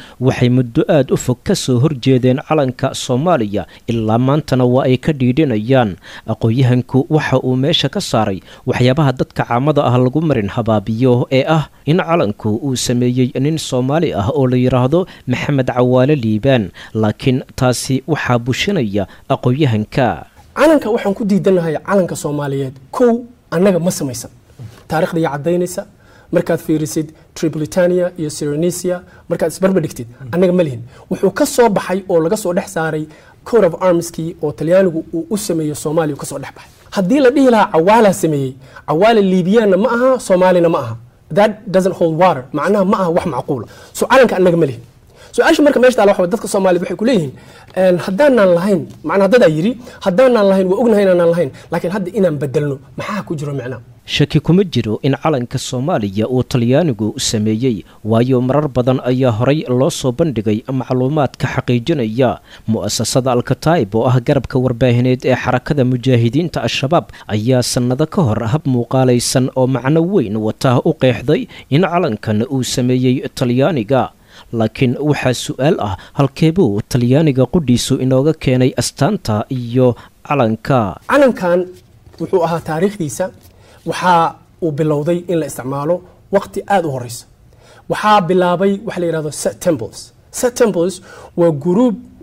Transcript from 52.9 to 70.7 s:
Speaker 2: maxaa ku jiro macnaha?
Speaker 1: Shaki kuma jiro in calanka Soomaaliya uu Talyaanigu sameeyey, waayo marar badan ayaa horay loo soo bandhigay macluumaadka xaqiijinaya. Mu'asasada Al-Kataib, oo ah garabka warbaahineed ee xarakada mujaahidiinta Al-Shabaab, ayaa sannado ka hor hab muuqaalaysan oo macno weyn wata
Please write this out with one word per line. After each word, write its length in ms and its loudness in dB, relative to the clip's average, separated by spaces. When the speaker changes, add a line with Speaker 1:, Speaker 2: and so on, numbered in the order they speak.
Speaker 2:
maxaa 260 -8
ku 140 -8
jiro 180 -6
macnaha? 280 -8
Speaker 1:
Shaki 360 0
kuma 240 4
jiro 380 -2
in 100 0
calanka 480 -2
Soomaaliya 680 -4
uu 160 0
Talyaanigu 760 0
sameeyey, 640 -2
waayo 400 2
marar 260 0
badan 380 0
ayaa 260 0
horay 360 0
loo 220 0
soo 220 -4
bandhigay 540 -2
macluumaadka 840 -2
xaqiijinaya. 800 -2
Mu'asasada 680 -2
Al-Kataib, 640 0
oo 140 0
ah 100 2
garabka 380 -2
warbaahineed 680 0
ee 120 2
xarakada 480 -2
mujaahidiinta 760 0
Al-Shabaab, 440 -2
ayaa 340 0
sannado 460 -2
ka 140 -2
hor 280 0
hab 160 -2
muuqaalaysan 880 2
oo 140 2
macno 340 0
weyn 360 0
wata 440 0